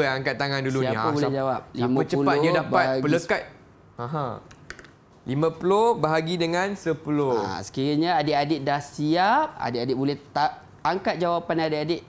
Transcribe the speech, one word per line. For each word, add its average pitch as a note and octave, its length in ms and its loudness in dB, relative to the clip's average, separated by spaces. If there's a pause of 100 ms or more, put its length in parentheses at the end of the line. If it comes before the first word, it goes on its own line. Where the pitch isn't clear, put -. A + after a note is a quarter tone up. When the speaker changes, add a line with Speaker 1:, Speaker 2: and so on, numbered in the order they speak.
Speaker 1:
yang C3+ 160 0
angkat C3+ 160 -2
tangan C#3 240 -2
dulu C3+ 240 0
ni? B2+ 80 0
Speaker 2:
Siapa A2 80 -2
Speaker 1:
Ah, A2+ 80 0
Speaker 2:
boleh C#3+ 160 2
Speaker 1:
siap-, C#3 160 0
Speaker 2:
jawab? C3 220 -2 (100)
Speaker 1:
siapa B2+ 320 0
cepat C#3+ 320 2
dia D3 80 2
Speaker 2:
Lima - 0 -
puluh E3 80 4
Speaker 1:
dapat F3 320 2
Speaker 2:
bahagi C3+ 180 0
Speaker 1:
pelekat? E3 400 0 (540)
Aha. C3+ 320 -6 (1000)
Lima D3 240 0
puluh F#3+ 360 2 (100)
bahagi D#3+ 400 0
dengan E3+ 400 0
sepuluh. D3 640 0
Speaker 2:
Ah, G2 240 -4
sekiranya D3+ 560 0
adik-adik D3 420 0
dah C#3+ 160 0
siap, F3 800 0
adik-adik A#2+ 400 -2
boleh C#3 240 -2 (100)
ta-, D3 300 0 (240)
angkat F#3+ 320 0
jawapan E3+ 480 0
adik-adik D#3 460 -2